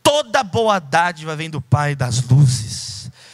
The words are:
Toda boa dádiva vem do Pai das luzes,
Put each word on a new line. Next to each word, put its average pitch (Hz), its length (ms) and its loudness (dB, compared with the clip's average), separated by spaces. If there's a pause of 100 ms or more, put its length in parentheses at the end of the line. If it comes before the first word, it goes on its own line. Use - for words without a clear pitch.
Toda 277 400 2
boa 208 380 0
dádiva 160 560 -2
vem 160 140 -8
do 151 100 -6
Pai 147 340 0
das 127 280 -2
luzes, 123 920 0 (220)